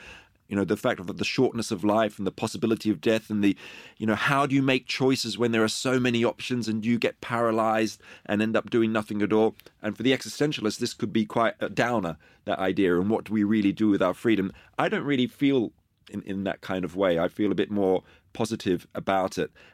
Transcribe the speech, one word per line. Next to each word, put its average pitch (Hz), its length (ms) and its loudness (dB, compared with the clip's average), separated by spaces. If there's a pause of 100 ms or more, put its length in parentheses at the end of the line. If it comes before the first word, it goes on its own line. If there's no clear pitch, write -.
(480)
you 101 80 -4
know, 101 80 2
the 104 140 0
fact 117 240 -2
of 90 160 -10
the 101 80 -4
shortness - 460 0
of 92 120 -4
life 104 340 2
and 98 80 -6
the 92 60 -2
possibility 110 580 -2
of 95 120 -2
death 110 280 0
and 104 140 0
the, 98 140 2 (400)
you 107 80 -6
know, 110 100 2
how 139 300 0
do 135 100 0
you 139 60 4
make 135 260 0
choices 127 500 0
when 113 140 0
there 113 120 4
are 110 40 4
so 127 320 -2
many 120 240 2
options 117 460 -2
and 107 160 -2
you 117 120 4
get 117 220 -2
paralyzed 113 840 0 (240)
and 104 160 0
end 110 140 0
up - 140 -2
doing 113 240 2
nothing 107 280 -4
at 104 120 0
all? 110 220 4 (260)
And 104 160 -6
for 110 60 -6
the 131 120 4
existentialist, 117 640 -4
this 120 160 -4
could 107 180 -4
be 110 140 2
quite 110 340 0
a 104 80 -2
downer, 104 500 -2 (280)
that 92 140 -2
idea, 92 380 2
and 92 120 0
what 110 160 0
do 98 80 -6
we 107 100 2
really 101 300 2
do 107 160 2
with 98 120 2
our 90 120 2
freedom? 98 400 0 (240)
I 151 100 0
don't 185 160 -4
really 127 240 0
feel 135 460 0 (360)
in, 101 120 -8
in 98 240 -6
that - 160 -4
kind 92 240 -4
of 82 100 -10
way. 92 240 2
I 87 80 2
feel 101 240 0
a 95 40 -2
bit 98 140 0
more 95 340 2 (280)
positive 107 640 -2
about 95 420 -2
it. 85 140 -4 (220)